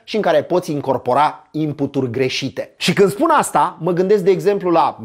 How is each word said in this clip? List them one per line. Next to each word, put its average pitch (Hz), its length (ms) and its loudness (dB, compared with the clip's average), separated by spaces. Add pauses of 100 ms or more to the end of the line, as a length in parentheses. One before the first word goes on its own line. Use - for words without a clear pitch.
și - 120 -8
în 208 60 0
care 156 200 2
poți 175 280 -2
incorpora 135 800 -2
inputuri 139 600 -4
greșite. 131 680 -4
Și - 160 0
când - 180 4
spun 330 200 0
asta, 180 500 2
mă 165 120 -2
gândesc, 190 300 2
de 180 80 4
exemplu, 180 400 0
la 151 340 2